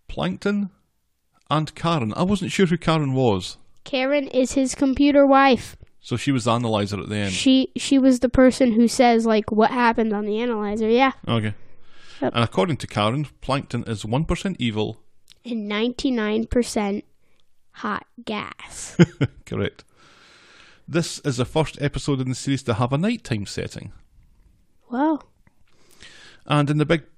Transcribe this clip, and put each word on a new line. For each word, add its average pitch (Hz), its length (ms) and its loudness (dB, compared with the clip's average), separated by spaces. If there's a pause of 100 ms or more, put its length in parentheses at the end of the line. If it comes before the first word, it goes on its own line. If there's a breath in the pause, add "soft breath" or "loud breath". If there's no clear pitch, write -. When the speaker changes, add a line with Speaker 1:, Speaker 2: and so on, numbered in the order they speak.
Speaker 1:
Plankton 196 600 -4 (760)
and 151 260 -2
Karen. 143 400 -2
I - 80 0
wasn't 185 280 -2
sure 196 140 2
who 170 120 2
Karen 156 360 0
was. 113 440 0 (260)
Speaker 2:
Karen 277 440 -2
is 254 260 0
his 269 220 0
computer 277 500 4
wife. 269 500 4 (240)
Speaker 1:
So - 180 -6
she 139 140 -2
was 120 140 0
the 120 60 2
analyzer 107 480 0
at - 100 -8
the 104 60 -4
end. 101 180 -2
Speaker 2:
She, 262 440 2
she - 220 2
was 254 200 4
the 247 100 0
person 254 440 4
who 233 140 4
says, 233 380 4
like, 220 260 0
what 214 200 4
happened 226 420 0
on 208 120 -4
the 208 140 -4
analyzer, 214 500 -2
yeah. 247 240 4 (140)
Speaker 1:
Okay. 107 260 0 (680 soft breath)
Speaker 2:
Yep. 131 140 -2
Speaker 1:
And 117 80 2
according 180 340 -2
to - 100 -10
Karen, 117 400 -2 (140)
Plankton 131 460 -4
is 113 180 -8
one 131 200 -2
percent 180 340 -4
evil. 110 420 -4 (440)
Speaker 2:
And 226 220 -8
ninety-nine 220 800 -2
percent 208 580 -2 (640)
hot - 340 -8 (200)
gas. - 720 -12 (260)
Speaker 1:
<laughs> - 240 -6
Correct. - 380 -6 (1040 soft breath)
This 156 320 -4
is 131 180 -4
the 165 80 0
first - 360 -2
episode 139 400 -2
in 131 80 -4
the 123 60 -4
series 139 280 -4
to 117 120 -2
have 123 180 -2
a 139 40 0
nighttime 160 500 -4
setting. - 460 -10 (960)
Speaker 2:
Wow. 285 300 0 (1200 soft breath)
Speaker 1:
And 147 240 2
in 151 100 0
the 151 60 2
Big 160 180 0 (140)